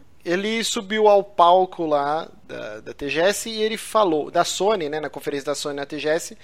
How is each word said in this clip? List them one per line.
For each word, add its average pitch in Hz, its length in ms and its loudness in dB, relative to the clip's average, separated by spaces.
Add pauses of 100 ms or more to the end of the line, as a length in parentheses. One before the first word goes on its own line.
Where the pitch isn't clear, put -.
(240)
ele 208 380 -2
subiu 214 460 0
ao 202 160 6
palco 180 640 4
lá 147 420 -2 (180)
da, 113 340 -12
da 120 120 -14
T 143 160 -8
G 143 120 -2
S 202 280 0
e 220 140 -4
ele 220 140 -2
falou, 175 520 0
da 170 160 2
Sony, 185 440 0
né, 151 100 -4
na 147 100 -6
conferência 143 380 -8
da 147 80 -2
Sony 143 220 -6
na 143 100 -8
T 151 140 -10
G 147 80 -2
S, 165 360 -2